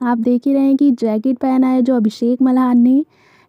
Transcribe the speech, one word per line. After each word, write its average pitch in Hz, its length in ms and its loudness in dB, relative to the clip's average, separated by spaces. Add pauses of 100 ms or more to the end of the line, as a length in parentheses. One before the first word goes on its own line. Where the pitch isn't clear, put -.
आप 240 160 -2
देख 247 280 -2
ही 277 60 0
रहे 277 100 0
हैं 269 140 2
कि 285 160 2
jacket 233 460 -4
पहना 262 300 0
है 254 140 0
जो 262 140 0
अभिषेक 233 460 -2
मल्हान 254 360 2
ने 254 260 2 (440)